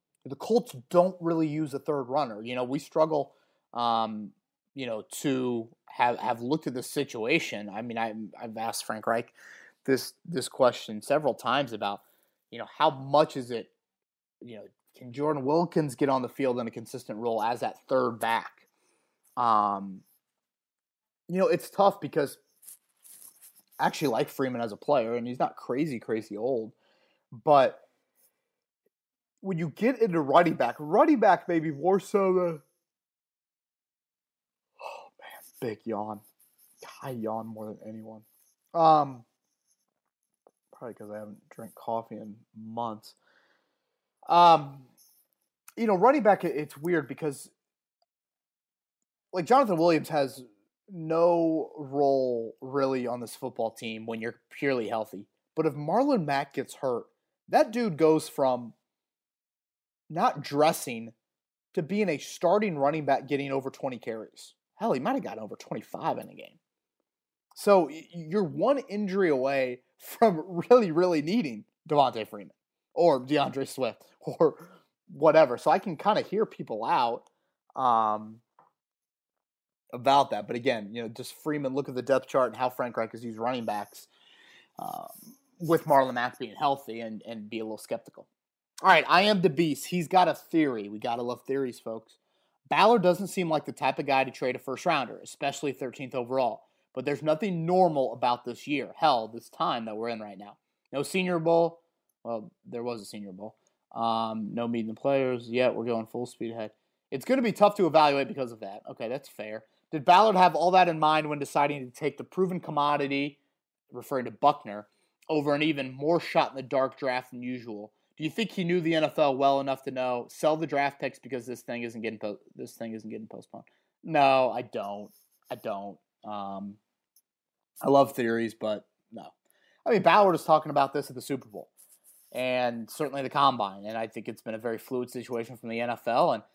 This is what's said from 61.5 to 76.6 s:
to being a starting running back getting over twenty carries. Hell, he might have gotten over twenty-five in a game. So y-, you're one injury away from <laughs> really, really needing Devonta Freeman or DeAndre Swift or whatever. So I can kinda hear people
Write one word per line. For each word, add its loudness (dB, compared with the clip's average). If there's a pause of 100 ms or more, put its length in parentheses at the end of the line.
to -2
being 0
a 0
starting 0
running 0
back 0
getting -2
over -2
twenty -8
carries. -12 (220)
Hell, -2
he 0
might -2
have -4
gotten -10
over -12
twenty-five -6
in -12
a -20
game. -20 (960)
So 6
y-, -12
you're -2
one 0
injury 0
away 0 (180)
from 2
<laughs> -6
really, 8
really 2
needing -2 (240)
Devonta 2
Freeman -16 (400)
or 6
DeAndre 0
Swift -4 (180)
or 0 (440)
whatever. 6
So 0
I 4
can -6
kinda 0
hear -2
people -10